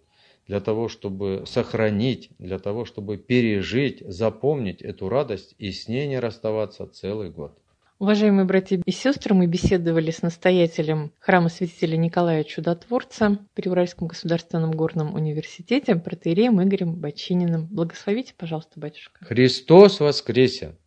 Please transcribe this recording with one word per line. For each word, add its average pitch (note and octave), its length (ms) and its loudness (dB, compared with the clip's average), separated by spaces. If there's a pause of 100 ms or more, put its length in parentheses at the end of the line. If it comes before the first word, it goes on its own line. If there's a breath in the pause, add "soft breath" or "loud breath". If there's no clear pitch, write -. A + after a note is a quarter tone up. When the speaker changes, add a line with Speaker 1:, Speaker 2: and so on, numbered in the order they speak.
(480 soft breath)
Speaker 1:
для G2+ 100 -2
того, A2 300 -2
чтобы G2 580 -8
сохранить, A2 840 -2 (100)
для F#2 180 -8
того, G#2 260 -8
чтобы G2+ 340 -10
пережить, A2+ 880 -2
запомнить A2 760 -4
эту F#2+ 260 -10
радость A#2 500 -4
и G#2 120 -8
с - 160 -12
ней C3+ 220 -4
не C3+ 100 -4
расставаться A2 680 -6
целый G2 420 -8
год. D#2+ 260 -14 (420)
Speaker 2:
Уважаемые G3+ 460 2
братья F#3+ 400 0
и - 60 -4
сестры, B3+ 440 0
мы F#3 120 4
беседовали E3 640 0
с E3 100 -8
настоятелем E3 1000 0
храма F3 300 4
святителя E3 480 -4
Николая E3 480 2
Чудотворца G3+ 960 -2 (160)
при F#3 160 -4
Уральском F3 360 -2
государственном E3 680 -4
горном D#3+ 420 -4
университете, E3 800 -4
протоиереем F3+ 680 0
Игорем F#3+ 320 0
Бочининым. E3+ 760 -4
Благословите, G3+ 680 -6
пожалуйста, D#3+ 420 -10
батюшка. - 460 -16
Speaker 1:
Христос D#3 760 8
воскресе! B2 760 0 (100)